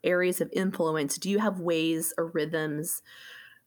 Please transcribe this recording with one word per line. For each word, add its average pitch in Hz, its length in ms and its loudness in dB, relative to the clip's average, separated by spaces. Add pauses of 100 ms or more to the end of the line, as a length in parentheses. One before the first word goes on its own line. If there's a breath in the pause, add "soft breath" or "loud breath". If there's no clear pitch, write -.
areas 180 380 2
of 175 120 0
influence, 160 640 0
do 185 100 -4
you 202 100 2
have 202 220 0
ways 165 560 0
or 165 120 0
rhythms 156 760 -2 (640 loud breath)